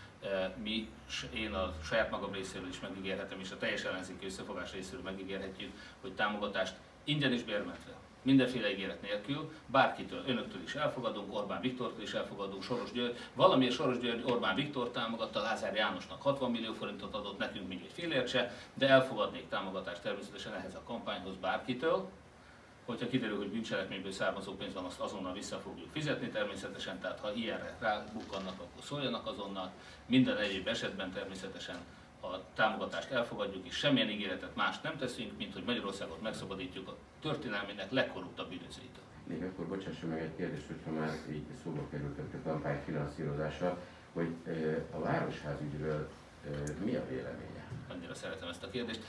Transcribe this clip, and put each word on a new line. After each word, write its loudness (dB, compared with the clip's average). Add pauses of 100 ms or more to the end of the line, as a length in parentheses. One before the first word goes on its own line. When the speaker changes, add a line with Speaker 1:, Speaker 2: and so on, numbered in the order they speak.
(240)
Speaker 1:
ö, -2 (360)
mi 0 (180)
s-, -4
én -2
a 2 (100)
saját 4
magam -2
részéről -4
is -6
megígérhetem, -2
és -6
a -8
teljes 0
ellenzéki -4
összefogás -6
részéről -6
megígérhetjük, -4 (300)
hogy -6
támogatást 2 (280)
ingyen 4
és 2
bérmentve, -2 (300)
mindenféle 8
ígéret -2
nélkül, -2 (160)
bárkitől, 4
önöktől -2
is -6
elfogadunk, 0
Orbán -2
Viktortól -2
is -6
elfogadunk, -2
Soros -2
György, 0 (160)
valami 10
Soros 4
György 0
Orbán 4
Viktor 0
támogatta, 0
Lázár 0
Jánosnak 0
hatvan 4
millió 0
forintot -6
adott, -4
nekünk -2
még -4
egy -12
fillért 2
se, 2 (200)
de 4
elfogadnék 8
támogatást -2
természetesen -4
ehhez -6
a -10
kampányhoz -4
bárkitől, 2 (760)
hogyha -2
kiderül, 2
hogy -2
bűncselekményből -2
származó 0
pénz -6
van, -4
azt -8
azonnal -4
vissza -6
fogjuk -8
fizetni 0
természetesen, -2
tehát -4
ha -2
ilyenre -2
rábukkannak, 0
akkor -12
szóljanak -2
azonnal. -4 (340)
Minden 8
egyéb 0
esetben -2
természetesen -6 (460)
a -6 (280)
támogatást 2
elfogadjuk, 0
és -8
semmilyen 6
ígéretet -4
más 2
nem -2
teszünk, -4
mint -6
hogy -6
Magyarországot -2
megszabadítjuk -4
a -8 (260)
történelmének -2
legkorruptabb 0
bűnözőitől. -12 (200)
Speaker 2:
Még -2
akkor -4
bocsássa -4
meg 0
egy -4
kérdést, -2
hogyha -6
már 0 (220)
így -4 (180)
szóba -4
került -2
a -4
kampány 0
finanszírozása, 0 (360)
hogy, 2 (160)
ö, 2 (240)
a -2
Városház 2
ügyről, 0 (360)
ö, -6 (340)
mi 4
a 2
véleménye? -6 (320)
Speaker 1:
Annyira -8
szeretem -6
ezt -8
a -6
kérdést. -2